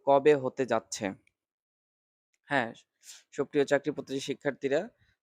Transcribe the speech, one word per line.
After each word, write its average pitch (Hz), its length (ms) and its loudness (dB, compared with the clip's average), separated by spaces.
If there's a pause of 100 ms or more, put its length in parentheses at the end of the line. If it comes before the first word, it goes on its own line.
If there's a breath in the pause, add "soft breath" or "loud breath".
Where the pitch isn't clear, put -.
কবে 139 300 6
হতে 131 320 -2
যাচ্ছে? 113 380 -4 (1400)
হ্যাঁ, 127 200 -2 (640 loud breath)
সুপ্রিয় 143 320 -2
চাকরি 143 280 0
প্রত্যাশী 135 340 -8
শিক্ষার্থীরা, 139 540 -4 (420)